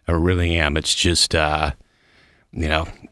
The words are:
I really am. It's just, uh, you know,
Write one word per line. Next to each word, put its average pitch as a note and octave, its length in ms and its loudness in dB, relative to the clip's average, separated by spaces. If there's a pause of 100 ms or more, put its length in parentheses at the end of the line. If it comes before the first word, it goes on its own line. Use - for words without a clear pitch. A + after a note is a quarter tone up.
I F#2 60 -2
really F2 460 2
am. D2 180 0
It's - 180 -2
just, - 400 0
uh, D2+ 360 0 (840)
you D#2+ 160 -4
know, D#2 180 0 (260)